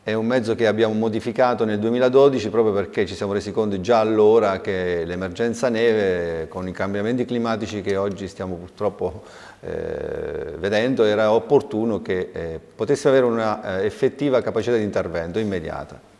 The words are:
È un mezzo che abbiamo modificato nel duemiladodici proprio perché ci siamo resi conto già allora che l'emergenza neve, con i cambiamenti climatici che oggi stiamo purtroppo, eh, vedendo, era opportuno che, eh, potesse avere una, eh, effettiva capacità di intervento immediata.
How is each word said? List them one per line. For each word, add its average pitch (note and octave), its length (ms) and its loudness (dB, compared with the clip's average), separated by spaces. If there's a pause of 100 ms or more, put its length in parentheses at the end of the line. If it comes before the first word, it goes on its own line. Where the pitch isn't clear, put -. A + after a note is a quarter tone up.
È G#2+ 120 -4
un A2 120 0
mezzo A#2 300 2
che A#2 100 2
abbiamo A2 300 2
modificato A2+ 680 0
nel G#2+ 140 0
duemiladodici B2 720 4
proprio A2 240 2
perché G2+ 320 0
ci F2+ 80 -10
siamo G2+ 200 -4
resi G2+ 180 -4
conto G2+ 300 -2
già A2+ 180 4
allora G#2+ 640 6
che F2+ 440 -2
l'emergenza F#2+ 640 -2
neve, F#2+ 760 0
con F#2 200 -8
i F#2 40 -6
cambiamenti G2+ 520 -2
climatici A2+ 600 -4
che G2 140 -2
oggi G2 300 -4
stiamo F#2 280 -8
purtroppo, F2 680 -6 (380)
eh, D2 1000 -8
vedendo, G#2+ 460 0
era G#2+ 300 4
opportuno A2 680 0
che, F#2 320 -4
eh, E2 260 -8 (160)
potesse C#3 320 0
avere C3+ 200 6
una, G#2+ 500 -2
eh, F#2+ 80 0
effettiva B2+ 560 0
capacità A2 360 0
di A2 40 2
intervento F2 560 -4
immediata. D#2+ 720 -6 (100)